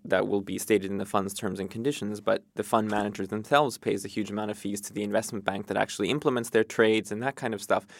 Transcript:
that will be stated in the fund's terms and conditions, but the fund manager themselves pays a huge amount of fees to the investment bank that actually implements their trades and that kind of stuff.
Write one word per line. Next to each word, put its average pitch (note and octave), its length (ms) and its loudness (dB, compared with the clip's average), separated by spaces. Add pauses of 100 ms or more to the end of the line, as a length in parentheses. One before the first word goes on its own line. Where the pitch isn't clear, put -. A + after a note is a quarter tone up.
that G2 240 2
will G2+ 100 2
be G2 180 -6
stated G2 320 2
in G2+ 80 -2
the G2 80 -2
fund's G2 280 0
terms F#2+ 260 -4
and F#2+ 100 -4
conditions, A2 520 -4
but G2 220 0 (120)
the G#2+ 80 -2
fund G#2+ 260 2
manager G#2 380 -2
themselves A2+ 500 2
pays G#2 280 -2
a - 20 -8
huge G2+ 220 -4
amount G#2 220 -4
of G#2 60 -6
fees G2+ 220 -6
to - 140 -12
the G#2 100 -4
investment G#2 400 -2
bank G2+ 240 -4
that G2 80 -2
actually G#2 340 0
implements C3 420 0
their A2 120 6
trades A2 480 4
and G#2+ 100 -4
that C3+ 140 -2
kind A#2 180 -4
of G2+ 80 -6
stuff. F#2+ 240 0 (140)